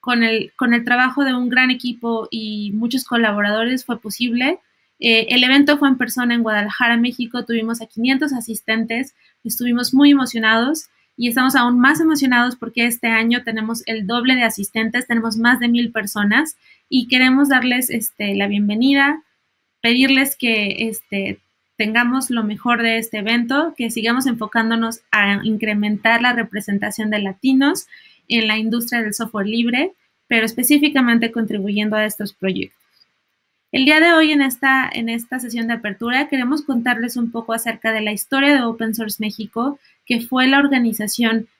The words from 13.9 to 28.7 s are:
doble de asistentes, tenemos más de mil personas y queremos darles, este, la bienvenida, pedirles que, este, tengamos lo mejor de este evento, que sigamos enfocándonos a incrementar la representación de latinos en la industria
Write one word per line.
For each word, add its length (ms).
doble 280
de 80
asistentes, 640
tenemos 300
más 220
de 100
mil 240
personas 640
y 200
queremos 400
darles, 400
este, 460
la 120
bienvenida, 760
pedirles 560
que, 520
este, 520
tengamos 540
lo 120
mejor 400
de 160
este 200
evento, 580
que 140
sigamos 360
enfocándonos 760
a 320
incrementar 760
la 120
representación 760
de 100
latinos 680
en 220
la 80
industria 460